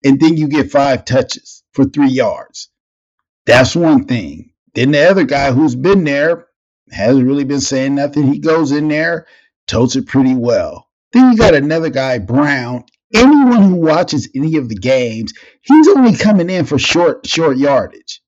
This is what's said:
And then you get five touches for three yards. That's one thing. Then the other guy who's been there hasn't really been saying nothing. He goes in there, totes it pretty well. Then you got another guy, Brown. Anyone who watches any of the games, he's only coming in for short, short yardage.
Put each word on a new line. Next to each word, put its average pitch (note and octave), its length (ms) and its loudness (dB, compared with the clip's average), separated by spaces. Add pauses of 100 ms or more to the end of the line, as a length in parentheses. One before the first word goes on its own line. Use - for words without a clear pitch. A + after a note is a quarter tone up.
And C3+ 160 2
then D#3+ 160 2
you D3+ 120 -2
get C#3 220 -2
five C#3 340 -2
touches - 580 -6 (100)
for C#3 120 0
three C#3 260 0
yards. A2+ 600 -6 (760)
That's B2 280 2
one D#3+ 300 2
thing. E2 480 -8 (220)
Then B2+ 180 0
the D3 160 4
other F#3+ 160 2
guy C#3 260 -2
who's C3 240 0
been F3 300 0
there D3+ 420 -2 (460)
hasn't B2 340 0
really C#3 180 -2
been C#3 160 -4
saying C3+ 340 -4
nothing. C#3+ 360 -2
He C#3+ 80 -4
goes D#3 320 -2
in D3+ 180 -2
there, D#3+ 380 -4 (400)
totes A#2+ 300 -2
it C3 100 -4
pretty C3 280 0
well. A2+ 520 -4 (260)
Then B3+ 200 4
you A3 60 2
got G#3 160 4
another D#3 340 0
guy, C3 300 -4
Brown. B2 680 -4 (300)
Anyone B3 480 4
who F#3 140 4
watches D#3+ 600 -2
any D#3 200 -2
of C3 120 -4
the A2 80 -8
games, B2 560 -4 (300)
he's D4+ 260 6
only C4 260 4
coming F#3 360 0
in F3 160 -4
for C#3+ 120 -4
short, D#3+ 480 -2
short D#3 300 0
yardage. C3 720 -2